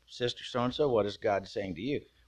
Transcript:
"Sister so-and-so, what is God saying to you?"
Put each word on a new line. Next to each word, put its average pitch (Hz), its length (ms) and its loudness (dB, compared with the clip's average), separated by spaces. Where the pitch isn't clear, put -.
"Sister - 360 -4
so-and-so, 127 440 2
what 110 180 4
is 101 120 -4
God 98 280 2
saying 95 280 -4
to 78 80 -8
you?" 131 180 -2